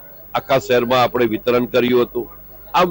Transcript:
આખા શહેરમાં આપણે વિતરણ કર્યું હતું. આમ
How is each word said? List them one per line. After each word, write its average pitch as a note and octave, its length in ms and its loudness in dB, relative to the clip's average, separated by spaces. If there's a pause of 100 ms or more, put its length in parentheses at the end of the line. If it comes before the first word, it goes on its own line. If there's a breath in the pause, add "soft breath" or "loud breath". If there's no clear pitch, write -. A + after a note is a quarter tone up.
(340)
આખા C3 240 -2
શહેરમાં B2 440 0
આપણે A#2+ 240 0
વિતરણ A#2+ 400 -2
કર્યું B2 360 2
હતું. A#2+ 240 -6 (480)
આમ F3+ 160 2